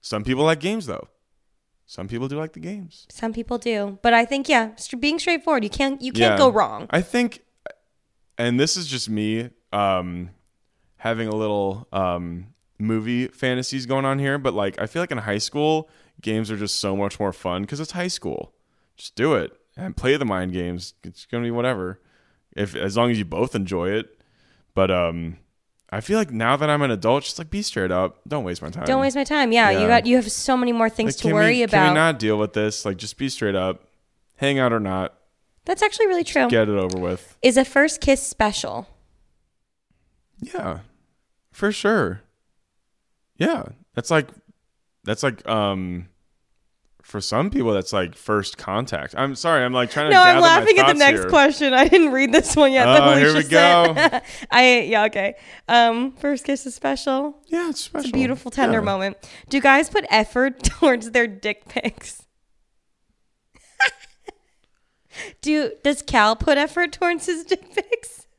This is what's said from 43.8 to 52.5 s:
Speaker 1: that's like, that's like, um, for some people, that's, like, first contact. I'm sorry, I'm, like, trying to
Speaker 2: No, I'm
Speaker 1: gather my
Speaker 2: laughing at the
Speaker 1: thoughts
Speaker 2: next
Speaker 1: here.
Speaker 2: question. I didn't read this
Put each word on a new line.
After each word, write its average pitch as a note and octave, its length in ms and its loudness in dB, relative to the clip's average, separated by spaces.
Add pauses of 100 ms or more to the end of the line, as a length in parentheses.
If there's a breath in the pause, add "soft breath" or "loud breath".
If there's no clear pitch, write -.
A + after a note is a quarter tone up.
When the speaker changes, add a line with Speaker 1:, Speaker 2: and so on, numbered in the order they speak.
Speaker 1:
that's - 160 -6
like, D#3 180 0 (760)
that's G#2+ 180 -6
like, B2+ 260 -4
um, F#2+ 600 -4 (1000)
for G#2 100 -8
some C#3 300 -2
people, A#2+ 240 0
that's, F#2+ 180 -4
like, F2+ 220 -2
first G#2 420 -4
contact. F#2+ 640 -6
I'm C#3 160 -4
sorry, D#3 300 0
I'm, B2 80 -2
like, B2 180 0
trying D3 160 -2
to D3+ 60 4
Speaker 2:
No, F#4 80 8
I'm F4+ 160 8
Speaker 1:
gather - 40 4
my E4+ 60 6
Speaker 2:
laughing F4 320 6
at - 80 6
the - 60 6
Speaker 1:
thoughts D4 80 0
Speaker 2:
next C#4 220 6
Speaker 1:
here. - 60 -2
Speaker 2:
question. C#4+ 460 4
I C4+ 140 6
didn't E4 240 6
read C4 200 2
this - 220 4